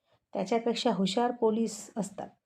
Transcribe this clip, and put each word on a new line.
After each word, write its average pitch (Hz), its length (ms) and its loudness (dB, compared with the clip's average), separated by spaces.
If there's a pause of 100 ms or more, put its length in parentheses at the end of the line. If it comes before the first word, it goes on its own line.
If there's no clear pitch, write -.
(320)
त्याच्यापेक्षा 233 600 0
हुशार 196 380 2
पोलीस 226 640 0
असतात, - 320 -6 (180)